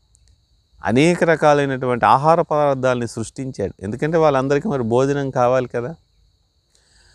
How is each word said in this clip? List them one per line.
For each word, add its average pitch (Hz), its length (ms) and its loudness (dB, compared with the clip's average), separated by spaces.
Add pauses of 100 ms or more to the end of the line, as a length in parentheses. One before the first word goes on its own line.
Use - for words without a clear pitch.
(840)
అనేక 156 400 2
రకాలైనటువంటి 139 800 0
ఆహార 139 360 4
పదార్థాలని 131 680 -2
సృష్టించాడు. 113 760 -8
ఎందుకంటే 151 360 -4
వాళ్ళందరికీ 143 500 2
మరి 139 140 -2
భోజనం 135 480 0
కావాలి 127 380 0
కదా. 127 260 -8 (1200)